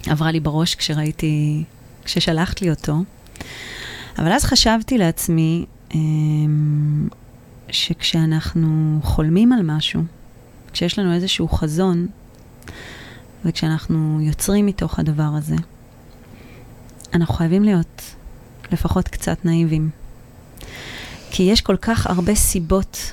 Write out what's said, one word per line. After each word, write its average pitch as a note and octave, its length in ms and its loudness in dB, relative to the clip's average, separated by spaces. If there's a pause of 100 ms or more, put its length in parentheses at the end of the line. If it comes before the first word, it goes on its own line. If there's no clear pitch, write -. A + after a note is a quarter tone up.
עברה D#3 240 0
לי D#3+ 100 0
בראש D#3 340 0
כשראיתי, D3+ 920 0 (400)
כששלחת E3+ 580 0
לי F3 80 2
אותו. D3+ 260 -2 (1200)
אבל D#3+ 140 2
אז C#4 120 2
חשבתי A3+ 540 2
לעצמי, E3 680 2 (300)
אמ, D3+ 1120 2 (640)
שכשאנחנו D#3+ 1300 0
חולמים F3 500 4
על A#3 100 2
משהו, D#3 400 -2 (680)
כשיש - 260 -2
לנו F3+ 160 2
איזשהו F3 340 -2
חזון, E3+ 580 0 (1400)
וכשאנחנו D#3+ 800 0
יוצרים G3+ 440 0
מתוך F3+ 320 -2
הדבר D3+ 380 0
הזה, D#3 200 -2 (1600)
אנחנו E3+ 200 2
חייבים F3 300 2
להיות F#3 500 0 (580)
לפחות - 360 0
קצת - 360 -4
נאיבים. D#3+ 460 2 (1400)
כי - 120 0
יש G3 180 4
כל F#3+ 160 2
כך A3+ 300 0
הרבה F#3 280 2
סיבות F#3+ 800 0